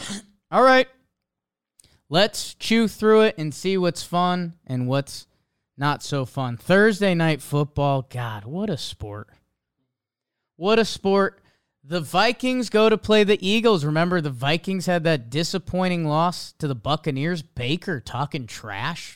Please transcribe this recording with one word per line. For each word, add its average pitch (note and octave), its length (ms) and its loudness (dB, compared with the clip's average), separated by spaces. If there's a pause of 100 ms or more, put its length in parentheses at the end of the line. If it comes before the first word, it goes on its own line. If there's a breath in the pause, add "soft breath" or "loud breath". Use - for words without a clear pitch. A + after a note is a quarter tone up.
(380 loud breath)
<coughs> - 140 -20
All G#3 120 4
right. C4 240 6 (1200 soft breath)
Let's G3 420 0
chew A3+ 340 2
through G#3+ 340 4
it A3 160 4
and D#3 160 -6
see F#3+ 240 -2
what's F3 240 -2
fun F3 540 -2 (100)
and B2 220 -4
what's C#3 400 -4 (500)
not C#3+ 240 -2
so C#3 240 -4
fun. A#2+ 320 -6
Thursday G3 560 4
night D#3+ 280 2
football, C#3+ 680 -2
God, A2 360 -10
what F#3 240 -6
a D3+ 80 -4
sport. - 520 -12 (1300)
What G#3 240 2
a A3 60 2
sport. G3 540 0 (440)
The D#3+ 180 -4
Vikings B3 680 0
go A3 200 4
to G#3+ 80 4
play G#3+ 260 4
the G3 240 2
Eagles. G#3+ 380 2
Remember, E3 360 2
the D3 100 -2
Vikings E3 560 -4
had F3 180 0
that C3+ 240 0
disappointing F3 760 -2
loss D#3+ 480 -2
to D#3 140 -6
the C3+ 80 -4
Buccaneers. D3 640 -4
Baker C#3 580 -6
talking C3 480 -8
trash. A2+ 680 -10